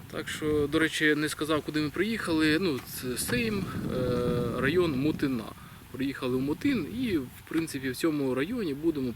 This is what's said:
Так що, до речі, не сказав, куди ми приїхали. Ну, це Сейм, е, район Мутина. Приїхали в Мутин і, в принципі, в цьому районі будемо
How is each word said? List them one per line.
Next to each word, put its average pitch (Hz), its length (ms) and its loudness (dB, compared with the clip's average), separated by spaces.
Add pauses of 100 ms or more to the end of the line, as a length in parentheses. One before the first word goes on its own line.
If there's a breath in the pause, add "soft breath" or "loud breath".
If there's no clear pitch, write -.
(120)
Так 160 180 -8
що, 151 420 2
до 156 80 4
речі, 156 360 4
не 147 140 0
сказав, 151 320 0
куди 151 200 -2
ми 151 80 0
приїхали. 160 720 2
Ну, 160 280 0
це 123 300 -6
Сейм, 214 480 0 (280 loud breath)
е, 123 680 0
район 151 380 4
Мутина. 135 460 0 (460 loud breath)
Приїхали 131 460 -2
в 131 40 -2
Мутин 165 460 0 (140)
і, 214 160 2
в 127 120 -4 (180)
принципі, 151 420 -2
в 123 60 -2
цьому 143 400 2
районі 175 380 -2
будемо 143 420 0